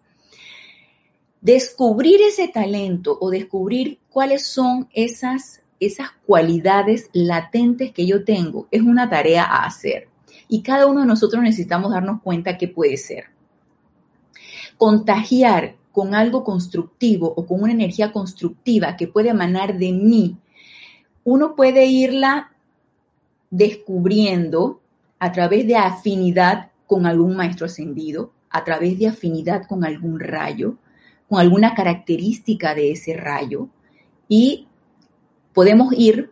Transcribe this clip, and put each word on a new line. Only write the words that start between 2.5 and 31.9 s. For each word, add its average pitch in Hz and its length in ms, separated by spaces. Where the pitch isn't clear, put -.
o 185 120
descubrir 190 720
cuáles 277 360
son 254 460
esas, 247 680
esas 202 300
cualidades 190 840
latentes 226 800
que 180 140
yo 202 160
tengo 185 480
es 220 120
una 240 260
tarea 165 360
a - 200
hacer. - 440
Y 220 140
cada 277 240
uno 277 140
de 269 60
nosotros 226 360
necesitamos 190 500
darnos 190 300
cuenta 180 360
que 175 100
puede 147 280
ser. - 280
Contagiar 220 1000
con 196 220
algo 240 300
constructivo 175 920
o 175 120
con 185 160
una 220 100
energía 208 400
constructiva 185 840
que 170 120
puede 214 220
emanar 190 480
de 185 140
mí, 196 440
uno 294 320
puede 262 300
irla 269 680
descubriendo 185 1300
a 180 140
través 180 340
de 233 100
afinidad 185 920
con 185 200
algún 170 280
maestro 175 320
ascendido, 151 640
a 165 120
través 175 360
de 214 100
afinidad 170 580
con 185 180
algún 160 360
rayo, 156 560
con 190 120
alguna 196 340
característica 180 1000